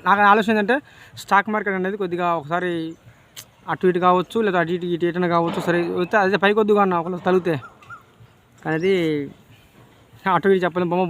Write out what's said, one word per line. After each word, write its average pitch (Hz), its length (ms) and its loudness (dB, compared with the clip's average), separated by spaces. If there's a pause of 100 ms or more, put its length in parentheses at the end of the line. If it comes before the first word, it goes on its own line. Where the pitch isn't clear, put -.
నాకు 202 240 4
ఆలోచన 214 220 2
ఏంటంటే 214 240 0 (440)
స్టాక్ 202 320 2
మార్కెట్ 196 260 -2
అనేది 196 240 -4
కొద్దిగా 175 240 -2 (120)
ఒకసారి 175 320 -4 (1000)
అటు 185 200 -2
ఇటు 175 160 -2
కావచ్చు, 180 380 0
లేదా 180 180 0
అటు 165 140 -4
ఇటు, 175 160 -8
ఇటు 170 180 -2
ఎటైనా 180 240 -2
కావచ్చు, 170 320 -2
సరే 175 120 2 (220)
వస్తే 196 220 0
అదే 190 200 0
పైకి 208 200 2
వద్దుగా 208 220 2
అన్న, 180 160 0
ఒకళ్ళు 180 280 -8
తగిలితే. 175 260 0 (1080)
కానీ 160 200 -4
అది 190 120 2 (1400)
అటు 180 160 0
ఇటు 185 140 2
చెప్పలేం, 175 260 -2
బొమ్మ 185 180 0